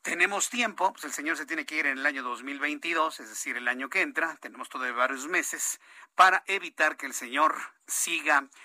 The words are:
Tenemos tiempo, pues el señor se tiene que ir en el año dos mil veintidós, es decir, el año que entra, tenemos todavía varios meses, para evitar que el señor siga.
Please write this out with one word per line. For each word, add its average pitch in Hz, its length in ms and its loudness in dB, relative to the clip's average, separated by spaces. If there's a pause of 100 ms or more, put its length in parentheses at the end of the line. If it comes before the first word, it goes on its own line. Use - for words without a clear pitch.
Tenemos 185 460 2
tiempo, 214 440 0
pues - 120 -14
el 143 60 -6
señor 156 240 -2
se 147 120 -8
tiene 160 180 -4
que 156 100 -8
ir 156 120 0
en 135 100 0
el 135 80 -6
año 139 160 0
dos 123 220 -6
mil 139 160 -8
veintidós, 156 600 -2
es 110 100 -14
decir, 120 280 -6
el 123 100 -2
año 127 220 -2
que 190 120 0
entra, 156 360 -2
tenemos - 320 -14
todavía 127 260 -4
varios 131 320 0
meses, 160 520 -2 (360)
para 185 300 8
evitar 165 500 0
que 143 120 -8
el 131 60 -8
señor 139 420 2 (320)
siga. 151 600 2 (180)